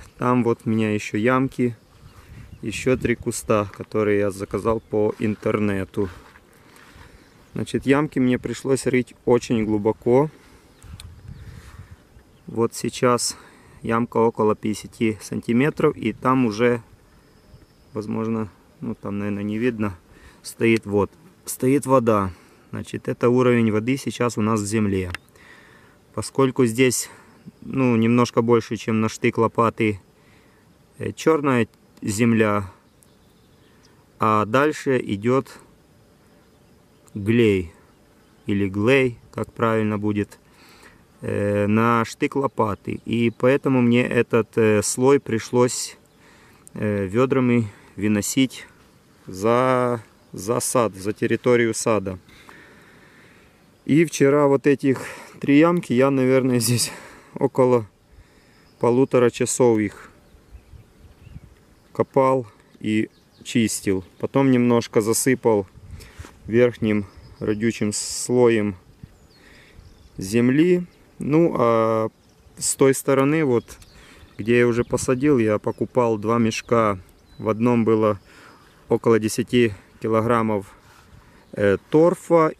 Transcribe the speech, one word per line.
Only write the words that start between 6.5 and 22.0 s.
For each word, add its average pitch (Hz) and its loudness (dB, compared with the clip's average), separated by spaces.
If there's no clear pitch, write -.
Значит, 113 -6
ямки 139 0
мне 127 2
пришлось 127 -6
рыть 123 -2
очень 117 0
глубоко. 110 0
Вот 113 -4
сейчас - -2
ямка 117 -2
около 113 0
пятидесяти 107 -6
сантиметров, 135 -2
и 120 -4
там 127 0
уже, 117 -2
возможно, 110 -6
ну 117 -10
там, 101 -10
наверное, 101 -6
не 107 -6
видно, 110 -4
стоит 113 0
вот, 101 0
стоит 131 0
вода. 113 2